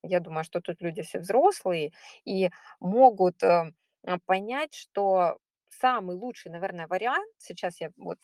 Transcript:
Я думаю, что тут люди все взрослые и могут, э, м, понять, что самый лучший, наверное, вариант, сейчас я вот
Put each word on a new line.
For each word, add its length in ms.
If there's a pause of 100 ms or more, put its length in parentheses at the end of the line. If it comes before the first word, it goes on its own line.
Я 180
думаю, 240
что 160
тут 200
люди 220
все 160
взрослые 720 (340)
и 260 (300)
могут, 600
э, 300 (320)
м, 200
понять, 500
что 640 (320)
самый 480
лучший, 340
наверное, 360
вариант, 420 (100)
сейчас 420
я 160
вот 260